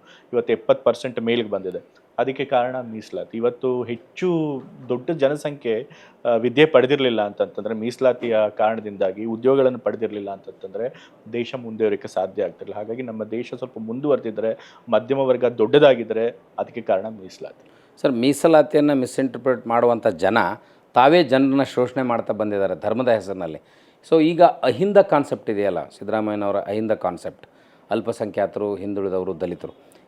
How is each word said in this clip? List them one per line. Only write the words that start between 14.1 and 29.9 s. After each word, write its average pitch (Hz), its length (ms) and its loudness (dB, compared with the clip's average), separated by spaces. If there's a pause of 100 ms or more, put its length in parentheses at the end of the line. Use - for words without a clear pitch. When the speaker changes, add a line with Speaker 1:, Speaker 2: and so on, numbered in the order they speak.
Speaker 1:
ಮಧ್ಯಮ 117 300 0
ವರ್ಗ 123 260 2
ದೊಡ್ಡದಾಗಿದ್ರೆ, 117 840 4 (300)
ಅದಕ್ಕೆ - 220 -8
ಕಾರಣ 101 260 -2
ಮೀಸಲಾತಿ. - 640 -18 (320)
Speaker 2:
ಸರ್, 147 100 2
ಮೀಸಲಾತಿಯನ್ನ 147 840 4
ಮಿಸ್‌ಇಂಟರ್‌ಪ್ರಿಟ್ 123 720 -2
ಮಾಡುವಂಥ 117 400 2
ಜನ 98 300 2 (560)
ತಾವೇ 151 300 6
ಜನರನ್ನ 135 400 2
ಶೋಷಣೆ 127 400 -2
ಮಾಡ್ತಾ 117 300 -2
ಬಂದಿದ್ದಾರೆ 101 420 -2
ಧರ್ಮದ 110 320 -2
ಹೆಸರಿನಲ್ಲಿ. 92 540 -2 (480)
So, 165 120 4
ಈಗ 165 200 4
ಅಹಿಂದ 170 560 4
ಕಾನ್ಸೆಪ್ಟ್ 143 520 2
ಇದೆಯಲ್ಲ, 98 340 -2
ಸಿದ್ದರಾಮಯ್ಯನವರ 104 720 -4
ಅಹಿಂದ 110 340 -2
ಕಾನ್ಸೆಪ್ಟ್, 90 560 -6 (440)
ಅಲ್ಪಸಂಖ್ಯಾತರು, 101 840 -4
ಹಿಂದುಳಿದವರು, 95 680 -4
ದಲಿತರು, 87 320 -8 (340)